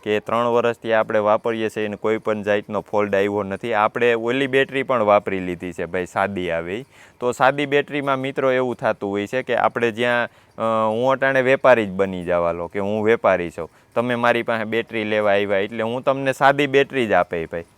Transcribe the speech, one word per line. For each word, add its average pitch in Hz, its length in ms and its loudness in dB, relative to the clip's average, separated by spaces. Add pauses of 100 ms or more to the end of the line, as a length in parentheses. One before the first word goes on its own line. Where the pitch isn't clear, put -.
કે 107 180 0
ત્રણ 117 260 -2
વર્ષથી 117 460 0
આપણે 110 260 2
વાપરીએ 110 500 0
છીએ 107 180 -4
અને 104 100 -6
કોઈ 110 220 0
પણ 107 240 -4
જાતનો 104 380 -2
ફોલ્ટ 104 340 -2
આવ્યો 101 280 0
નથી. 98 320 -6
આપણે 117 400 2
ઓલી 120 320 -2
બેટરી 131 360 0
પણ 127 200 -2
વાપરી 101 380 4
લીધી 90 320 -6
છે 90 120 -6
ભાઈ, 87 220 -4
સાદી 95 440 -4
આવે 85 280 -6
ઈ. 135 60 -12 (360)
તો 123 120 -2
સાદી 143 340 2
બેટરીમાં 139 520 -2
મિત્રો 135 340 -2
એવું 127 240 0
થતું 107 340 -2
હોય 101 160 -2
છે 127 160 -4
કે 120 140 -2
આપણે 117 340 0
જ્યાં, 120 380 -2 (300)
અ, 110 40 -4 (260)
હું 120 240 0
અટાણે 135 300 2
વેપારી 127 440 6
જ 95 40 -6
બની 92 340 -2
જવા 87 280 0
લો 85 140 -6
કે 101 120 -8
હું 104 260 -2
વેપારી 95 460 2
છું, 80 180 -10 (260)
તમે 120 200 -2
મારી 120 280 2
પાસે 113 220 -4
બેટરી 113 400 -4
લેવા 107 280 2
આવ્યા 101 260 2
એટલે 110 240 -4
હું 120 200 -4
તમને 135 300 -2
સાદી 143 340 2
બેટરી 135 400 0
જ 101 60 2
આપે 87 400 0
ભાઈ. 85 120 -8 (140)